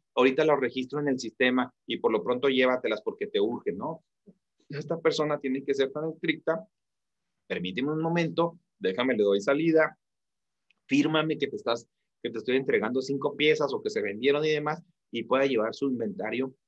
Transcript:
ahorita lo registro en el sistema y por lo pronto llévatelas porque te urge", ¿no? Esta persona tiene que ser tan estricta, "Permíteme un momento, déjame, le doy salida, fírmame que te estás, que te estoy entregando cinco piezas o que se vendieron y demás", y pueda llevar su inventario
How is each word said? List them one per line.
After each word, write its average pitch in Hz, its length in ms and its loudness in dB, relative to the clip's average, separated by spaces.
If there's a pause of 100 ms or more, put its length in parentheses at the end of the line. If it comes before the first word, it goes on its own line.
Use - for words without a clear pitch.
(140)
ahorita 135 320 4
lo 151 120 6
registro 131 420 -4
en 147 80 0
el 127 120 0
sistema 127 540 0 (140)
y 120 100 -4
por 113 140 2
lo 113 120 0
pronto 123 260 0
llévatelas 127 520 0
porque - 240 -6
te - 140 -2
urge", 107 320 -2
¿no? 135 320 -10 (680)
Esta 156 300 -6
persona 151 400 0
tiene 135 240 -4
que 139 100 -2
ser 135 180 0
tan 160 180 -6
estricta, 160 580 -4 (800)
"Permíteme 92 440 -4
un 156 100 -2
momento, 170 560 0 (220)
déjame, 120 360 0
le 107 80 2
doy 101 180 4
salida, 156 560 2 (880)
fírmame 156 500 2
que 135 100 -2
te 104 100 -8
estás, - 300 -4 (360)
que 120 60 -4
te 113 100 -8
estoy 127 160 -2
entregando 127 460 0
cinco 139 340 -4
piezas 147 380 2
o 107 80 -4
que 107 80 -4
se 107 120 -2
vendieron 123 420 0
y 156 60 2
demás", 151 320 -2 (300)
y 117 120 -4
pueda 131 220 2
llevar 113 300 0
su 139 140 -2
inventario 117 640 -4 (140)